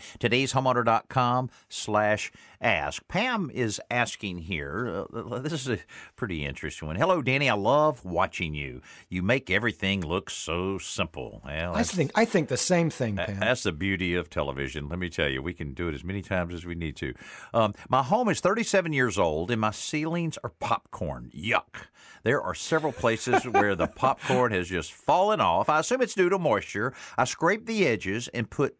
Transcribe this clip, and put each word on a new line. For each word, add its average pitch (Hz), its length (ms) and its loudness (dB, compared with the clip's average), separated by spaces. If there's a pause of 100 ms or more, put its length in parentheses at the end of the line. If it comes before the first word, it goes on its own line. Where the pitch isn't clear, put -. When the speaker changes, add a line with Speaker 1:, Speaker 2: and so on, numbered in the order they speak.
(200)
Speaker 1:
Today's 123 320 2
homeowner 127 320 2
dot 113 240 2
com 123 420 2 (200)
slash 107 640 2 (260)
ask. 82 480 0
Pam 214 460 0
is 110 260 -2 (100)
asking 107 500 -2
here, 85 720 -4
uh, 110 260 -6
this 151 140 -4
is 131 160 -4
a 110 80 0 (400)
pretty 85 280 -4
interesting 71 420 -8
one. 78 100 -4
"Hello, 170 240 2
Danny. 131 280 0
I 113 40 4
love 131 500 2
watching 87 500 -2
you. 67 280 -8 (260)
You 90 160 -4
make 127 260 0
everything 101 520 0
look 87 280 -2
so 90 500 -4
simple." 69 640 -8
Well, 78 300 -4
Speaker 2:
I - 20 -2
Speaker 1:
that's 226 180 0
Speaker 2:
think, 156 180 0
I 226 120 4
think 165 240 2
the 123 80 0
same 170 320 4
thing, 113 260 -2
Speaker 1:
that, 92 120 -2
Speaker 2:
Pam. 98 120 -4
Speaker 1:
that's 120 240 0
the 98 80 0
beauty 90 440 0
of 87 140 -2
television. 69 600 -4
Let 85 100 -4
me 90 100 -4
tell 80 200 0
you, 65 120 -2
we 85 120 -4
can 73 200 -8
do 87 140 -4
it 82 60 -2
as 69 100 -10
many 95 180 -6
times 87 320 -2
as 85 120 -8
we 85 100 -6
need 82 220 -6
to. 65 160 -6 (400)
Um, 107 200 4 (140)
"My 131 160 4
home 220 260 2
is 151 120 0
thirty-seven 196 520 2
years 123 240 2
old, 85 340 2
and 113 100 0
my 107 100 2
ceilings 160 720 -4
are - 60 -6 (100)
popcorn. - 760 -4
Yuck. 98 520 -2 (360)
There 131 180 4
are 90 140 -4
several 156 380 0
places 117 500 2
<laughs> 127 40 -6
where 104 280 4
the - 120 0
popcorn 127 640 2
has 90 160 0
just 87 240 -4
fallen 185 480 2
off. 92 280 2
I 151 100 4
assume 240 220 0
it's 240 140 -2
due 180 140 4
to 190 100 2
moisture. 117 540 0 (240)
I 123 80 4
scraped 190 400 0
the 220 200 2
edges 113 440 0
and 117 200 -4
put - 300 0